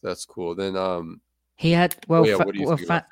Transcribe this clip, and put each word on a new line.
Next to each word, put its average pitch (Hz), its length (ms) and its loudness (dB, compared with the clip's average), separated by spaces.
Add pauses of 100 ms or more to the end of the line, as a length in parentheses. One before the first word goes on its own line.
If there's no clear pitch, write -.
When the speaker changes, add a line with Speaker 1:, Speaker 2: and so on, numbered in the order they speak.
Speaker 1:
that's - 220 -6
cool. 85 300 -8
Then, 95 220 -4
um, 90 440 -4 (360)
Speaker 2:
He 165 140 0
had, 175 240 2 (140)
well, 165 140 6
Speaker 1:
oh, - 20 8
yeah, 104 140 4
Speaker 2:
Fa-, - 60 4
Speaker 1:
what 202 100 -4
do 202 60 -4
you 135 60 -2
Speaker 2:
well, 160 100 2
Speaker 1:
think 87 120 -6
about 170 240 0